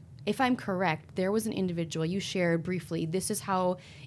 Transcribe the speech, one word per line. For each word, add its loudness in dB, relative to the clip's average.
if 0
I'm 4
correct, 0
there 2
was 0
an -2
individual 0
you 0
shared 2
briefly. -2
This 0
is -2
how 2